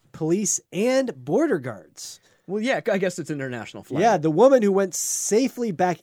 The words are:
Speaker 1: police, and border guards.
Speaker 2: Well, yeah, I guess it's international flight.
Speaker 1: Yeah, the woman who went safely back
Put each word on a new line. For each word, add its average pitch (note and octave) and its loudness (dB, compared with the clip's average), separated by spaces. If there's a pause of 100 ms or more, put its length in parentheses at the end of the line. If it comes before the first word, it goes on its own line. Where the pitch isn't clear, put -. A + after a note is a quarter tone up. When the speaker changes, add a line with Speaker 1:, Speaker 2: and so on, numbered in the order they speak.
(140)
Speaker 1:
police, E3+ -2 (140)
and B3+ 0 (100)
border G#3 0
guards. - -14 (280)
Speaker 2:
Well, G3+ -6
yeah, A#3 0 (100)
I G3 0
guess F3+ -2
it's D#3 -10
international B2 -8
flight. C#3+ -4
Speaker 1:
Yeah, A3 4
the D#3 0
woman B3 6
who G3+ 4
went G3 0
safely A#3+ -2
back F3+ 0